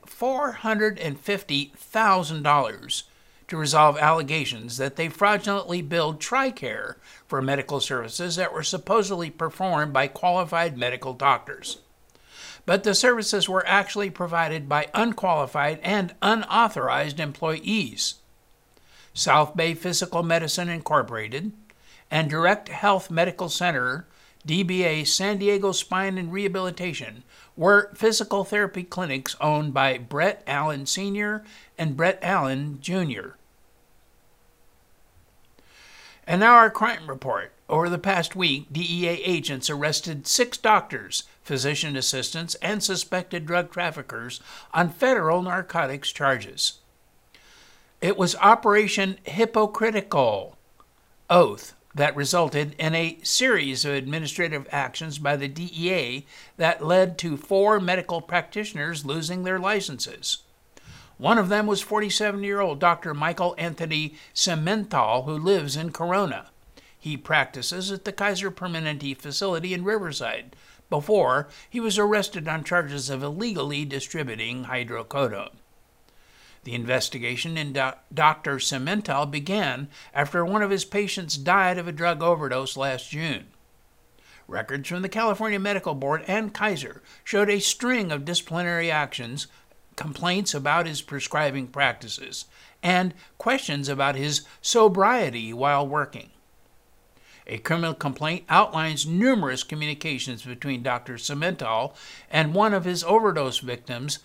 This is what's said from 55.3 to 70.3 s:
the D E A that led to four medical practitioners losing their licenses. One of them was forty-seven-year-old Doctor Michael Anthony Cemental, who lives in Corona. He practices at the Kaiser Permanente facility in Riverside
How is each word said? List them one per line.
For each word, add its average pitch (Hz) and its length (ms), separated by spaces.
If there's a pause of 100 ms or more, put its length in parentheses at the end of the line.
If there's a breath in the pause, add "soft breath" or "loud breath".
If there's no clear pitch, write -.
the 139 140
D 165 260
E 170 180
A 139 340 (320 loud breath)
that 165 260
led 180 340
to 160 180
four 202 440
medical 180 400
practitioners 170 840
losing 160 380
their 185 160
licenses. 185 800 (800 loud breath)
One 196 200
of 190 100
them 208 180
was 202 160
forty-seven-year-old 202 960
Doctor 170 340
Michael 170 460
Anthony 156 560 (200 loud breath)
Cemental, 160 880
who 151 140
lives 156 380
in 160 160
Corona. 170 600 (480 soft breath)
He 156 180
practices 156 760
at 190 120
the 202 80
Kaiser 196 380
Permanente 156 640
facility 175 560
in 175 120
Riverside 135 720 (340 soft breath)